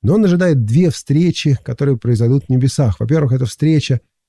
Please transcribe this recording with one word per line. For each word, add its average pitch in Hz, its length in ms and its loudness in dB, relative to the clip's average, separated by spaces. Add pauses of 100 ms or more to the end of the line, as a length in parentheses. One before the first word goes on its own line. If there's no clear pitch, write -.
Но 131 120 0
он 214 100 2
ожидает 175 400 2
две 147 260 2
встречи, 151 720 -2
которые 135 360 -4
произойдут 120 480 0
в - 20 -20
небесах. 127 520 0
Во-первых, 135 320 0
это 131 140 -2
встреча 147 540 -2 (280)